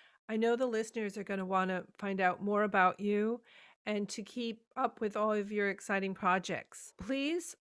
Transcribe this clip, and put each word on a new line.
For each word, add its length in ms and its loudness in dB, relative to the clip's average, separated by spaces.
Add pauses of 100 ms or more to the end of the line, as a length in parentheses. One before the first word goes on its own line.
(280)
I 100 -4
know 180 4
the 100 0
listeners 520 -4
are 60 -8
gonna 220 -4
wanna 380 0 (140)
find 220 -2
out 240 4
more 200 2
about 360 4
you 420 0 (440)
and 240 -2
to 120 -8
keep 420 -6 (120)
up 240 -2
with 160 -2
all 160 2
of 200 -2
your 180 0
exciting 440 -2
projects. 840 -2
Please 640 -4